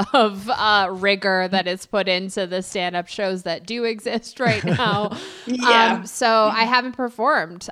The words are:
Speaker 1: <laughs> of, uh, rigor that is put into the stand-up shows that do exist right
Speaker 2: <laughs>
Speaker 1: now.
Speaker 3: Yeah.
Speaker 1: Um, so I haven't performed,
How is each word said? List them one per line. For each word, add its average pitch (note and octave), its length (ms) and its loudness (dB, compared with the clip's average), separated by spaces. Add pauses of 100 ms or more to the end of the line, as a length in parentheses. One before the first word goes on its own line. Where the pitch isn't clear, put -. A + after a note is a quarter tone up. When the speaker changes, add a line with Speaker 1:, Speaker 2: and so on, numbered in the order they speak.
Speaker 1:
<laughs> - 100 -4
of, G#3 360 2
uh, G#3 440 2
rigor F#3+ 560 0
that F#3 180 0
is F3+ 200 -4
put G3 200 -2
into F#3+ 400 -2
the F3+ 160 -4
stand-up F3+ 460 -4
shows F#3+ 340 -4
that E3 240 -6
do A#3 160 -4
exist A3+ 560 -4
right A3+ 260 2
Speaker 2:
<laughs> F3 140 0
Speaker 1:
now. G#3 380 -2 (300)
Speaker 3:
Yeah. A#3 500 4
Speaker 1:
Um, F3+ 100 -10
so - 220 0 (260)
I A3+ 120 2
haven't B3 260 2
performed, A#3 800 -2